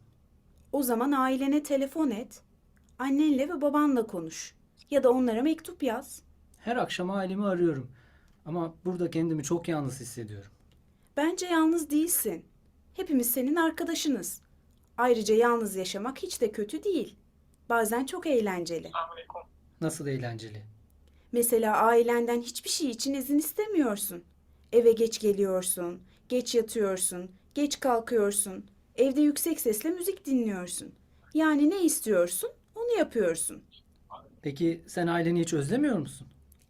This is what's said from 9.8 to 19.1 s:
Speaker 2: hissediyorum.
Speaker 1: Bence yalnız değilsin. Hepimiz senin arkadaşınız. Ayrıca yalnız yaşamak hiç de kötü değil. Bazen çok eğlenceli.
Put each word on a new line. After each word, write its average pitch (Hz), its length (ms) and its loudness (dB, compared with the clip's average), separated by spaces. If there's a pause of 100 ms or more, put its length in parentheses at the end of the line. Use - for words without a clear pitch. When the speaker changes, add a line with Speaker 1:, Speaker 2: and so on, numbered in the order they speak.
Speaker 2:
hissediyorum. 107 500 -12 (680)
Speaker 1:
Bence 359 300 0
yalnız 320 440 2
değilsin. 302 540 0 (500)
Hepimiz 277 360 0
senin 269 260 0
arkadaşınız. 320 880 -2 (560)
Ayrıca 220 360 4
yalnız 226 420 2
yaşamak 202 460 -6
hiç - 180 -8
de 226 120 0
kötü 226 320 -6
değil. 339 320 -2 (520)
Bazen 233 380 2
çok 349 200 -8
eğlenceli. 180 640 -2 (920)